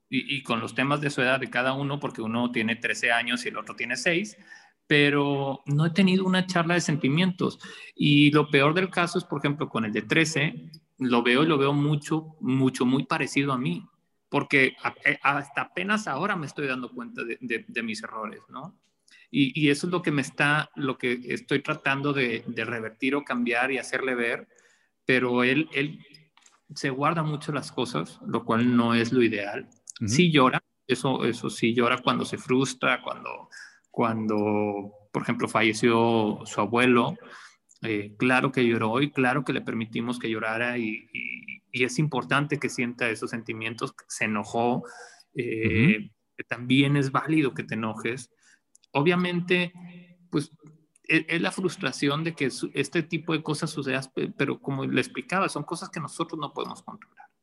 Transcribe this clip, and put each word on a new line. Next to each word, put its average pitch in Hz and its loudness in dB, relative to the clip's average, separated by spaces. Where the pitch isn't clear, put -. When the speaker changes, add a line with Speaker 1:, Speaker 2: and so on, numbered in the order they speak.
Speaker 1:
Y, 135 -2
y 131 -10
con 113 -2
los 113 -8
temas 143 0
de 147 -2
su 135 -2
edad 131 2
de 117 -6
cada 127 0
uno, 139 -4
porque 131 -6
uno 120 0
tiene 113 0
trece 117 -2
años 120 0
y 107 -4
el 107 -6
otro 107 -8
tiene 117 -6
seis, 180 -2
pero 143 2
no 147 2
he 151 2
tenido 190 4
una 185 2
charla 170 2
de 170 2
sentimientos. 151 0
Y 147 8
lo 151 4
peor 147 6
del 185 2
caso 175 0
es, 170 -2
por 151 -6
ejemplo, 143 -2
con - -2
el 107 -4
de 127 0
trece, 151 0
lo 120 4
veo 123 6
y 160 6
lo 156 4
veo 139 4
mucho, 151 0
mucho, 131 2
muy 131 4
parecido 139 0
a 127 0
mí, 165 -4
porque 135 2
a-, 123 -4
eh, 147 2
hasta 139 -2
apenas 202 -2
ahora 175 -2
me 151 -6
estoy 143 -6
dando 127 -6
cuenta 120 -10
de, 113 -8
de, 113 -4
de 120 -6
mis 113 -6
errores, 110 -10
¿no? 135 -14
Y, 135 0
y 147 4
eso 143 0
es 175 -4
lo 175 0
que 160 0
me 143 2
está, 147 0
lo 120 -4
que 123 -2
estoy 139 -2
tratando 139 -2
de, 120 -2
de 117 -6
revertir 117 -2
o 147 -2
cambiar 123 0
y 127 -2
hacerle 127 -4
ver, 120 -4
pero 123 2
él, 139 2
él 143 -4
se 143 -4
guarda 151 0
mucho 151 -4
las 135 -6
cosas, - -4
lo 127 -4
cual 120 2
no 117 4
es 117 2
lo 127 6
ideal. 104 0
Speaker 2:
Ujú. 110 0
Speaker 1:
Sí 160 6
llora, 139 4
eso, 131 0
eso 120 0
sí 117 0
llora 120 2
cuando 123 0
se - -6
frustra, 131 0
cuando, 123 -10
cuando, 104 0
por - -2
ejemplo, 113 -2
falleció 113 2
su - -6
abuelo, 120 4
eh, 104 -4
claro 131 2
que 127 2
lloró 113 2
y 147 0
claro 131 0
que 143 -4
le 120 -2
permitimos 113 -6
que 113 -6
llorara 113 -4
y, 110 -6
y, 123 -14
y 127 0
es 123 -2
importante 147 0
que - -4
sienta 120 -4
esos 113 -6
sentimientos, 113 -8
se - -4
enojó, 110 0
eh, 113 2
Speaker 2:
Ujú. 202 -10
Speaker 1:
que - -14
también 131 2
es 135 0
válido 139 0
que 120 -6
te 110 -6
enojes. 113 -4
Obviamente, 175 2
pues, 147 -4
es, 160 2
es 165 -2
la 190 0
frustración 151 -2
de 165 -4
que 131 -2
su-, - -8
este 143 -2
tipo 165 -6
de 160 -2
cosas 151 -4
sucedan, 139 -4
pe-, - -4
pero - -2
como 135 -4
le 131 0
explicaba, 180 -2
son - -6
cosas - -8
que 175 -10
nosotros 160 -8
no 139 -8
podemos 123 -8
controlar. - -20